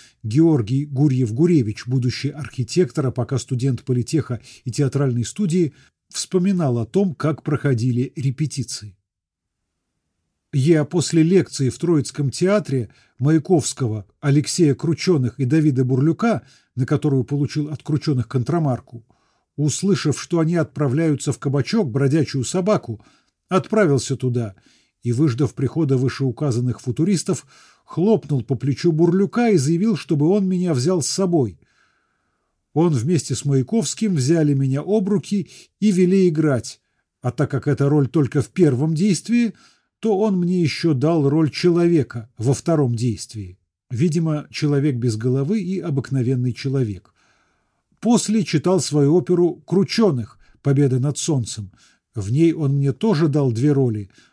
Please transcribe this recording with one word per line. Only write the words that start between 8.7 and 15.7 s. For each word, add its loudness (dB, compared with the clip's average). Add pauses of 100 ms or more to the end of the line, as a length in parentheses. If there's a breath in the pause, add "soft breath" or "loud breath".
Я 2
после 0
лекции 2
в -8
Троицком 0
театре -2 (300 soft breath)
Маяковского, 0 (160)
Алексея 2
Крученых 0
и -2
Давида 2